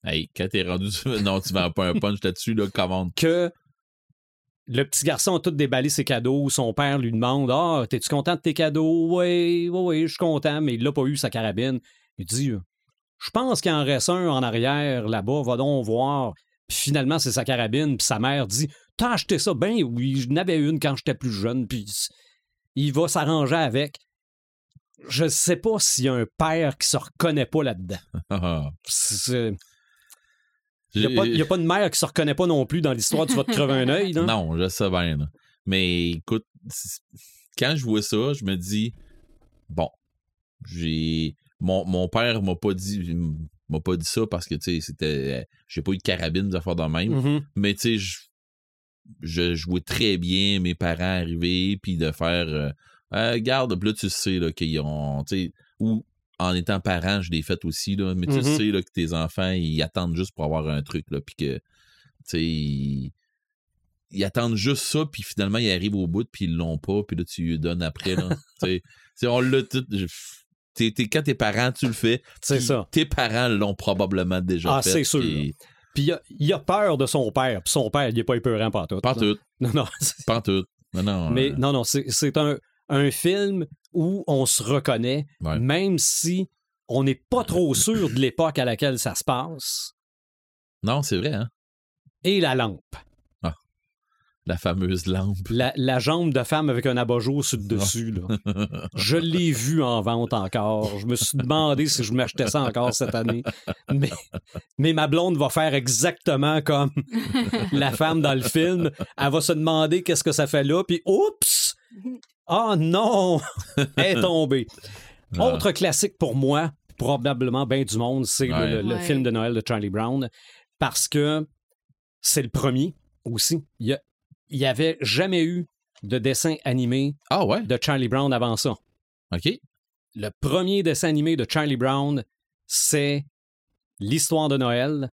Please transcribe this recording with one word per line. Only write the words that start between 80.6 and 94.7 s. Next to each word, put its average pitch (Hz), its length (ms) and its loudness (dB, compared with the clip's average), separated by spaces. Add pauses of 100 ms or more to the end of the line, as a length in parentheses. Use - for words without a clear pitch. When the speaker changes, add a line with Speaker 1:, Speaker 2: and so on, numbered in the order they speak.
Speaker 1:
Non, 92 100 -2
non, 92 260 0
Speaker 2:
Mais 131 220 2
Speaker 1:
euh. 143 60 -8
Speaker 2:
non, 139 140 2
non, 127 140 2
c'est, 139 240 -2
c'est 139 280 0
un, 147 200 2 (320)
un 143 220 4
film 190 540 0 (300)
où 180 320 0
on 135 180 4
se - 160 2
reconnaît, 131 640 0 (160)
Speaker 1:
Ouais. 80 180 0
Speaker 2:
même 170 380 2
si 180 500 0 (400)
on 131 160 2
n'est 135 120 2 (140)
pas 240 140 2
trop 170 300 2
sûr 208 360 2
de 120 100 -2
l'époque 147 400 0
à 127 60 0
laquelle 123 340 0
ça - 160 -4
se - 80 -4
passe. 139 720 -4 (920)
Speaker 1:
Non, 127 180 0
c'est 104 160 0
vrai, 135 160 -2
hein ? 110 160 -4 (720)
Speaker 2:
Et 190 160 2
la 143 140 2
lampe. 113 300 0 (580)
Speaker 1:
Ah. 82 140 -4 (880)
La 87 120 -2
fameuse 90 500 -2